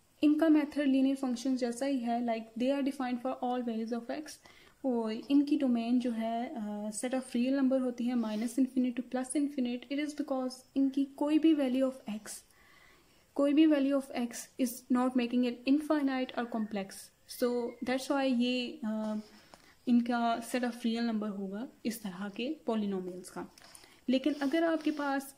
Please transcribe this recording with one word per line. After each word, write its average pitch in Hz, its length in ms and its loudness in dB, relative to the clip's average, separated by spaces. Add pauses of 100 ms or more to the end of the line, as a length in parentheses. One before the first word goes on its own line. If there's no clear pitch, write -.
(220)
इनका 302 260 6
मेथड 294 380 4
लीनियर 269 300 4
फंक्शन 254 400 -2
जैसा 240 300 -2
ही 277 120 0
है, 240 280 -2
like 226 360 -4
they 277 180 2
are 277 100 0
defined 247 360 -4
for 262 80 -2 (100)
all 247 240 -2
values 226 340 -4
of 277 220 -8
x। 302 80 -16 (520)
और 233 280 0
इनकी 285 440 2
domain 247 440 2
जो 247 100 -2
है, 233 460 -4
uh, 208 340 -6
set 247 200 -6
of 262 120 -2
real 254 360 0
number 262 220 4
होती 247 240 -2
है 247 100 0
minus 220 440 -2
infinite 254 420 2
to - 20 -4 (120)
plus 254 220 -2
infinite। 277 560 -2
It 285 160 -2
is 294 80 -8
because 262 360 -2 (240)
इनकी 277 280 2
कोई 294 340 0
भी 320 160 6
value 262 300 2
of 220 380 -6
x, - 80 -16 (1040)
कोई 285 180 4
भी 311 140 8
value 277 360 4
of - 20 -6 (120)
x 240 140 -2 (300)
is 254 100 0 (220)
not 254 240 2
making 247 280 2
it 240 100 -2 (140)
infinite 269 640 2
or 240 140 -4 (100)
complex। 208 300 -4 (540)
So 240 280 0 (160)
that's 254 260 -4
why 277 120 2
ये, 247 640 0
अ, 214 360 -4 (680)
इनका 233 520 2
set 247 200 -4
of 240 140 -2
real 233 280 -2
number 214 360 -2
होगा 202 300 -6 (180)
इस - 160 -4
तरह 190 260 -8
के 240 280 -6 (140)
polynomials 190 580 -4
का। - 260 -12 (540)
लेकिन 262 240 2
अगर 285 320 0
आपके 320 260 0
पास 285 480 -4